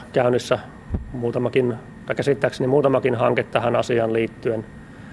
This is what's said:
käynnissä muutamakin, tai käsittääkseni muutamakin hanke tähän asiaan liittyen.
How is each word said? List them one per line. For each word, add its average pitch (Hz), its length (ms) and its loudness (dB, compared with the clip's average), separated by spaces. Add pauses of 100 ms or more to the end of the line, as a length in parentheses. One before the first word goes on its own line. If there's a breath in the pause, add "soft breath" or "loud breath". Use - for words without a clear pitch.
(140)
käynnissä 123 460 2 (540)
muutamakin, 123 600 0 (320)
tai - 100 -4
käsittääkseni 135 520 0
muutamakin 135 480 4
hanke 120 280 2
tähän 117 320 0
asiaan 113 380 2
liittyen. 113 520 -2 (480 loud breath)